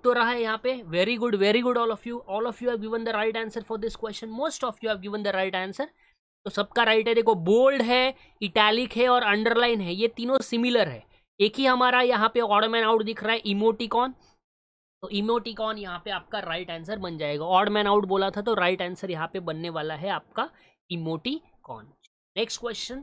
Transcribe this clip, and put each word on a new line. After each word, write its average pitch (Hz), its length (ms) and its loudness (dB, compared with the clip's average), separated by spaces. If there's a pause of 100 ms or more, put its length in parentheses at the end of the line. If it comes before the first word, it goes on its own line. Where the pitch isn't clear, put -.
तो 247 80 4
रहा 240 180 2
है 240 120 -2
यहाँ 220 160 -2
पे। 254 200 -4
Very 190 400 0
good, 226 240 0
very 214 240 4
good 247 100 2
all 233 200 0
of 240 160 -12
you, 240 80 -8 (120)
all 220 140 -2
of 226 160 -6
you 247 60 -2
have 220 160 -4
given 226 220 -4
the 226 60 -2
right 220 320 0
answer 220 180 -8 (100)
for 220 120 -6
this 226 200 -6
question, 220 240 -10
most 262 300 -6
of 247 140 -4
you - 140 -10
have 208 140 -2
given 208 220 -6
the 202 100 0
right 190 220 0
answer। 190 320 -4 (580)
तो 196 60 -6
सबका 202 320 0
राइट 220 260 4
है, 233 60 2
देखो 226 200 4
बोल्ड 233 480 4
है, 254 320 2 (280)
इटैलिक 214 540 2
है 247 120 4
और 247 140 4
अंडरलाइन 226 580 2
है, 175 140 -4
ये 220 140 0
तीनों 240 300 -2
सिमिलर 240 500 0
है। 117 180 -14 (340)
एक 214 180 2
ही 269 80 2
हमारा 254 360 4
यहाँ 233 320 2
पे 240 60 4
ऑड 208 240 4
मैन 226 200 0
आउट 220 180 4
दिख 214 220 -6
रहा 220 80 0
है 233 60 0
इमोटिकॉन, 226 760 0 (880)
तो 190 60 -14
इमोटिकॉन 220 720 -2
यहाँ 180 260 -10
पे 214 60 -8
आपका 196 280 -6
राइट 175 320 -6
आंसर 165 280 -8
बन 175 200 -6
जाएगा। 147 260 -2
ऑड 185 240 6
मैन 208 180 2
आउट 202 180 4
बोला 196 260 0
था 208 100 -6
तो 220 140 0
राइट 180 280 2
आंसर 180 280 -8
यहाँ 165 220 -6
पे 190 80 -8
बनने 165 300 -8
वाला 156 240 -6
है 160 140 -8
आपका 208 420 -6 (400)
इमोटिकॉन। 165 1040 -8 (440)
नेक्स्ट 220 240 -4
क्वेश्चन 233 420 -10